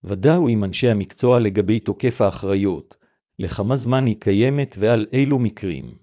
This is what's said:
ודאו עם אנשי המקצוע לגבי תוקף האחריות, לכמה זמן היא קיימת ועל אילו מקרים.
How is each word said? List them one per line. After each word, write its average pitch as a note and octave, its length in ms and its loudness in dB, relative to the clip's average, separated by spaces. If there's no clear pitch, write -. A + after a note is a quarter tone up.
ודאו B2+ 440 2
עם G#2+ 160 0
אנשי F#2+ 240 -2
המקצוע A#2 500 2
לגבי G#2 420 0
תוקף A#2 400 -4
האחריות, G2 760 -2
לכמה G#2 380 -4
זמן B2+ 300 0
היא G#2+ 140 0
קיימת C3 580 0
ועל G#2+ 340 2
אילו C3+ 260 0
מקרים. D#2+ 640 -6